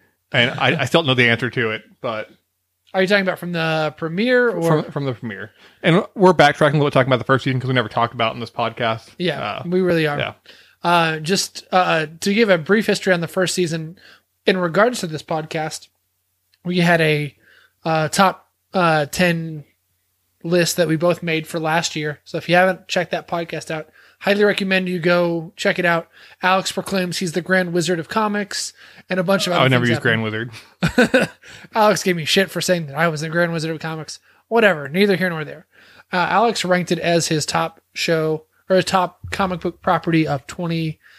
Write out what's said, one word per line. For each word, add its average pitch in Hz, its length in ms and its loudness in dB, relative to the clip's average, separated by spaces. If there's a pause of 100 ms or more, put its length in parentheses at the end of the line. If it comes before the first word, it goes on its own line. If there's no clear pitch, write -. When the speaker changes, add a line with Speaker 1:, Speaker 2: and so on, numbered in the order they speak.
(320)
Speaker 1:
And 123 260 2
I, 139 240 0
I - 40 0
still 160 160 4
don't 151 60 -2
know 131 60 2
the 123 140 4
answer 117 220 0
to 113 220 -2
it, 110 100 -8 (180)
but 110 300 -8 (640)
Speaker 2:
Are 190 80 2
you 185 40 2
talking 196 160 2
about 185 160 -4
from 175 140 -10
the 160 460 -2
premiere, 233 500 0
or? 165 340 2
Speaker 1:
From, - 100 -10
from 143 120 -6
the 135 80 -2
premiere. 104 380 -10 (320)
And 170 220 4 (100)
we're 185 180 6
backtracking 147 380 4
a - 20 0
little 147 140 2
bit, 139 80 -2
talking 131 160 4
about 127 80 4
the 120 60 -6
first 135 200 0
season, 127 160 0
'cause 123 80 -6
we 131 60 -2
never 117 160 0
talked 117 240 -2
about 117 180 -2
it - 40 -10
in 120 40 -12
this 113 100 -10
podcast. 113 680 -4
Speaker 2:
Yeah, 156 220 -4
Speaker 1:
Uh, 107 260 -6
Speaker 2:
we 180 160 0
really 170 240 0
are. 147 120 -4
Speaker 1:
yeah. 110 140 -4 (500)
Speaker 2:
Uh, 165 380 2
just, 180 500 -4
uh, 170 360 2 (140)
to 196 140 0
give 220 140 4
a 180 100 4
brief 190 280 2
history 190 260 0
on 170 80 2
the 165 80 -4
first 185 260 -2
season, 165 440 -4 (480)
in 190 100 4
regards 185 440 2
to 185 60 -4
this 156 160 -8
podcast, 156 640 -6 (760)
we 180 140 -2
had 170 240 4
a, 151 340 0 (480)
uh, 160 240 0
top, 185 420 0 (240)
uh, 165 320 2
ten 165 580 -2 (800)
list 170 340 2
that 170 120 2
we 160 80 0
both 175 260 0
made 160 240 -4
for 170 140 -8
last 160 340 -2
year. 151 300 -8
So - 140 -12
if - 100 -8
you 165 80 2
haven't 185 320 2
checked 170 240 -2
that 165 160 -6
podcast 170 420 -6
out, 160 200 -8 (300)
highly 202 240 2
recommend 190 440 0
you 180 100 -4
go 170 580 0
check - 220 -2
it 180 60 -2
out. 170 240 0 (340)
Alex 185 300 0
proclaims 185 460 -4
he's 175 140 -4
the 180 100 -2
Grand 185 300 0
Wizard 175 280 0
of - 80 -10
Comics 208 640 -4 (360)
and 185 120 -2
a 180 40 -2
bunch 196 220 0
of 175 60 -2
Speaker 1:
I 170 40 0
Speaker 2:
other 147 80 4
Speaker 1:
would 131 80 4
never 123 120 2
Speaker 2:
things 120 60 2
Speaker 1:
use 113 80 2
Speaker 2:
happening. 113 240 2
Speaker 1:
Grand 110 260 -4 (560)
Wizard. - 240 2 (220)
Speaker 2:
<laughs> - 240 -20
Alex 214 280 4
gave 185 140 0
me 160 80 -6
shit - 260 0
for 175 100 -6
saying 175 260 0
that 135 100 -12
I 165 120 2
was 151 120 -4
the 160 80 -6
Grand 170 240 0
Wizard 160 200 -4
of 151 80 -8
Comics. 160 380 -10 (300)
Whatever, 190 400 2
neither 190 280 2
here 180 140 -2
nor 160 140 -6
there. 143 220 -16 (460)
Uh, 175 160 0
Alex 208 360 2
ranked 180 280 0
it 165 60 0
as 165 300 0
his 151 180 0
top 165 340 -2 (140)
show, 156 500 -2 (260)
or 190 60 6
his 180 80 4
top 180 340 0 (120)
comic 185 300 -4
book 175 220 -8
property 165 440 2
of 143 200 -6
twenty, 165 520 -6 (200)